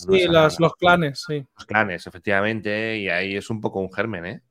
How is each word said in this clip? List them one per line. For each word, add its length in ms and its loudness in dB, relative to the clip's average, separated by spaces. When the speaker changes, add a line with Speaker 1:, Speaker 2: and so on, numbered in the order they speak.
Speaker 1:
No 60 0
me 80 4
Speaker 2:
Sí, 60 2
Speaker 1:
sale 80 2
Speaker 2:
las, 260 6
Speaker 1:
la 80 4
Speaker 2:
los 80 -2
clanes, 500 2
sí. 300 -6
Speaker 1:
Los 100 -20
clanes, 400 0
efectivamente, 880 -2
¿eh? 20 -4
Y 100 -4
ahí 300 -2
es 120 -8
un 120 -4
poco 180 -4
un 140 -6
germen, 320 -4
¿eh? 260 -10